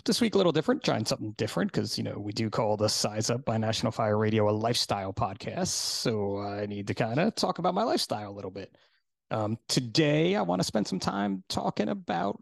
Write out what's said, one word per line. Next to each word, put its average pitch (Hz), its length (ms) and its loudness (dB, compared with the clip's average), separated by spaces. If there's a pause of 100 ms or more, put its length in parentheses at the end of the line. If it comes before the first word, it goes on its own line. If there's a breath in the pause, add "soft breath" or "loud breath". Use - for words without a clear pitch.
this - 160 2
week, 226 160 2
a - 0 -
little 180 160 6
different, 202 320 2
trying 113 200 2
something 110 280 -2
different, 139 400 -2
'cause, 107 260 -2
you 113 60 -4
know, 104 160 -6
we 104 100 -6
do 110 200 -2
call 107 260 2
the 107 120 2
Size 110 420 0
Up 120 140 0
by 113 140 2
National 110 320 0
Fire 107 260 2
Radio 107 320 4
a 104 60 4
lifestyle 107 580 0
podcast, 113 580 -2
so 101 680 -2
I 104 280 -4
need 101 200 -6
to 104 80 -2
kinda 131 380 0
talk - 260 -2
about 175 160 0
my 196 80 0
lifestyle 107 480 -2
a 101 60 -10
little 98 160 -8
bit. 92 200 -12 (600 soft breath)
Um, 110 340 0
today, 151 720 4
I 208 60 0
wanna 180 200 0
spend 196 240 0
some 185 140 -4
time 196 480 -2
talking - 400 -2
about 196 540 -4